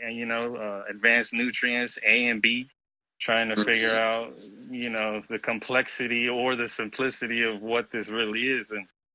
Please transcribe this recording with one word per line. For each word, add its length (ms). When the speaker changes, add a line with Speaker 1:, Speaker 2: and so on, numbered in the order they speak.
Speaker 1:
and, 140
you 100
know, 300
uh, 340
advanced 440
nutrients, 760
A 200
and 140
B, 280
trying 300
to 60
Speaker 2:
Mm-hmm. 100
Speaker 1:
figure 320
out, 360
you 180
know, 400
the 100
complexity 880
or 260
the 140
simplicity 760
of 180
what 300
this 160
really 420
is. 220
And 160